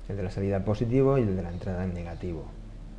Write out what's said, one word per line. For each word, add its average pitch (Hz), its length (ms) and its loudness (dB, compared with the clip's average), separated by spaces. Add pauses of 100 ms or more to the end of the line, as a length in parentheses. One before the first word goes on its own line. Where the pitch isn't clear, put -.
El 101 80 -4
de 98 60 -2
la 92 80 -2
salida 98 340 0
positivo 131 520 4
y 131 40 6
el 98 140 2
de 90 80 -2
la 85 80 -6
entrada 90 340 -4
negativo, 85 580 -4 (560)